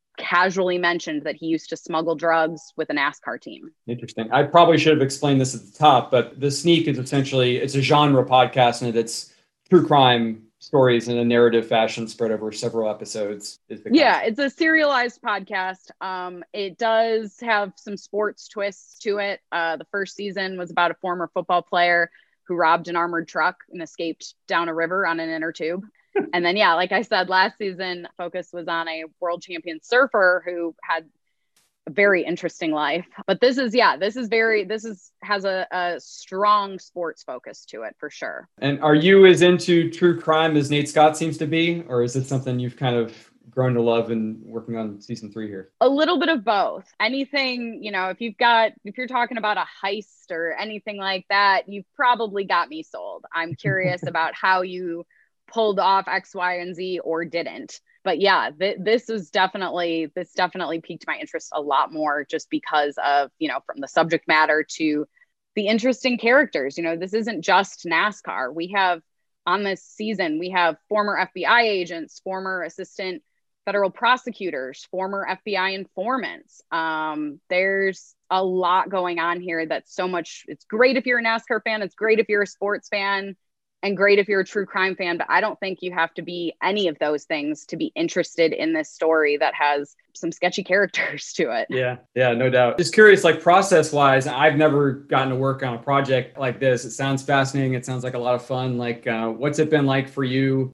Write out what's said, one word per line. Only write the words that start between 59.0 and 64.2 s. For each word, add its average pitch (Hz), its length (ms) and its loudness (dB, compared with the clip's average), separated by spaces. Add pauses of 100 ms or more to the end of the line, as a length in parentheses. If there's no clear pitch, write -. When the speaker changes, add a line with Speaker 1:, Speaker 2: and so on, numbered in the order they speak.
Speaker 1:
was 214 220 -8
definitely, 175 840 -2
this 180 180 -10
definitely 170 480 -4
piqued - 240 -16
my 151 120 -6
interest 151 360 -12
a 156 80 -4
lot 143 300 0
more 147 340 -4
just - 240 -8
because 147 540 -2
of, 143 260 0 (100)
you 156 100 -4
know, 131 160 -6
from - 140 -12
the 139 80 -10
subject 165 400 0